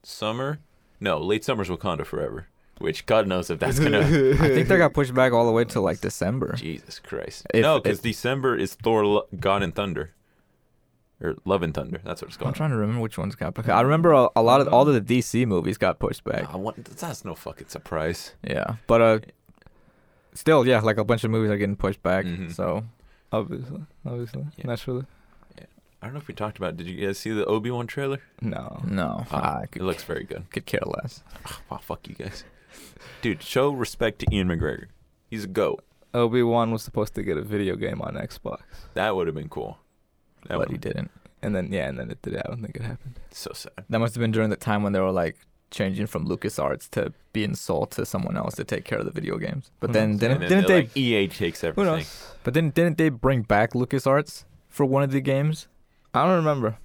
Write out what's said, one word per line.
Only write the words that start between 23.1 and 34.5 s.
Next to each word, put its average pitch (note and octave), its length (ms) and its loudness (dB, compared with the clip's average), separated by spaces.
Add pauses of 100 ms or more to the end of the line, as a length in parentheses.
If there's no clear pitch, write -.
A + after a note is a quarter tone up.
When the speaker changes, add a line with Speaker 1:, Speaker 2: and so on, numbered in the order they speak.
Speaker 2:
Obviously, B2 500 -6 (240)
obviously, B2 400 -8 (120)
Speaker 1:
Yeah. - 100 -10
Speaker 2:
naturally. B2 380 -6 (520)
Speaker 1:
Yeah. - 80 -20 (360)
I - 60 -16
don't B2+ 60 -12
know D3 60 -10
if C#3+ 80 -16
we - 60 -12
talked G#2+ 240 -8
about, E2 200 -6
did E2+ 100 -10
you F#2 180 -6
guys G2 120 -2
see A2 140 -6
the G#2+ 140 0
Obi-Wan A#2 420 -2
trailer? C#3 340 -6 (200)
Speaker 2:
No. - 440 -8
Speaker 3:
No. E2+ 460 -2
Speaker 1:
Ah, C#2 280 -2
Speaker 3:
I - 40 -8
Speaker 1:
it - 180 -10
looks F#2 220 -2
very - 200 -6
good. - 280 -12
Speaker 3:
could - 140 -8
care - 200 -2
less. - 380 -6 (220)
Speaker 1:
Ah, - 240 -14
wow, - 80 -8
fuck - 300 -12
you - 80 -14
guys. - 280 -12 (800)
Dude, F3 200 -2
show C#3+ 300 2
respect A#2 480 -4
to - 140 -2
Ian F#2+ 160 2
McGregor. D#2+ 380 -2 (420)